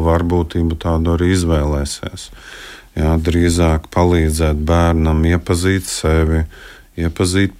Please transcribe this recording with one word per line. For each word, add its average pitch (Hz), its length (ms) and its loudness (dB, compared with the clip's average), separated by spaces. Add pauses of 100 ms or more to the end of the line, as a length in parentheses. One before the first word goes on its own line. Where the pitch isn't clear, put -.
varbūtību 85 720 0
tādu 85 400 0
arī 90 160 2
izvēlēsies. 76 960 -2 (680)
Ja, 80 180 0
drīzāk 82 680 2 (100)
palīdzēt 80 640 2
bērnam 80 640 2
iepazīt 87 640 0
sevi, 80 540 0 (540)
iepazīt 92 640 -2